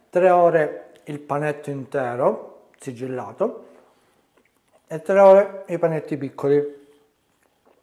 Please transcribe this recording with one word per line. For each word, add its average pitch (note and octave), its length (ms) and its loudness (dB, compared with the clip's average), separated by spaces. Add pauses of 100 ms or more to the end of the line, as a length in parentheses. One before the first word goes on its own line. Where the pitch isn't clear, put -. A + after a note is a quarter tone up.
tre F3+ 220 2
ore E3 600 2 (120)
il D3 140 -12
panetto D3 520 -6
intero C3+ 800 -4 (320)
sigillato B2+ 840 -8 (1200)
e D#3+ 160 -12
tre G3 180 2
ore G3 480 6
i E3+ 100 -6
panetti D#3+ 380 -4
piccoli. C#3+ 720 -4 (960)